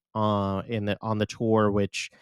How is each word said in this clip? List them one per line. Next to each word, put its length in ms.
uh, 540
in 160
the, 160
on 180
the 80
tour, 460
which, 360